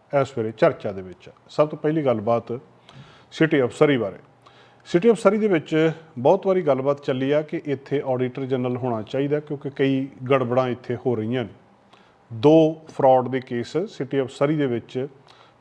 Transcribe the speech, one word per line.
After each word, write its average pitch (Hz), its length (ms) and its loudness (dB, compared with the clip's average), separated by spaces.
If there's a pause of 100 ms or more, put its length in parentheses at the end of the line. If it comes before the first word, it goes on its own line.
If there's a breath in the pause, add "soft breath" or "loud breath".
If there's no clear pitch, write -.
(200)
ਇਸ - 180 -2
ਵੇਲੇ 113 140 -4
ਚਰਚਾ 127 400 0
ਦੇ 190 100 -10
ਵਿੱਚ 185 260 -18
ਹੈ। - 40 -20 (160)
ਸਭ 151 200 0
ਤੋਂ 151 100 -10
ਪਹਿਲੀ 151 260 -2
ਗੱਲਬਾਤ 117 480 0 (800 loud breath)
City 156 300 2
of 120 60 2
Surrey 135 320 2
ਬਾਰੇ। 95 160 -6 (800 soft breath)
City 196 140 4
of 220 40 4
Surrey 208 260 2
ਦੇ 214 80 0
ਵਿੱਚ 160 420 2 (280 loud breath)
ਬਹੁਤ 175 280 2
ਵਾਰੀ 185 160 2
ਗੱਲਬਾਤ 139 380 0
ਚੱਲੀ 131 300 -4
ਆ 151 120 2
ਕਿ 156 220 -10
ਇੱਥੇ 139 420 -4
ਆਡੀਟਰ 127 380 -4
ਜਨਰਲ 127 320 -2
ਹੋਣਾ 117 260 -4
ਚਾਹੀਦਾ 139 380 -4
ਕਿਉਂਕਿ 143 300 -10
ਕਈ 135 380 0 (220)
ਗੜਬੜਾਂ 127 380 0
ਇੱਥੇ 123 280 -6 (100)
ਹੋ 120 100 0
ਰਹੀਆਂ 113 280 -4
ਨੇ। 92 60 -10 (840 soft breath)
ਦੋ 156 440 4 (120)
ਫਰਾਡ 131 400 4
ਦੇ 131 120 -2
ਕੇਸ 120 360 -6
City 147 440 -4
of 127 60 -2
Surrey 147 300 0
ਦੇ 143 100 0
ਵਿੱਚ 123 420 -4 (520 soft breath)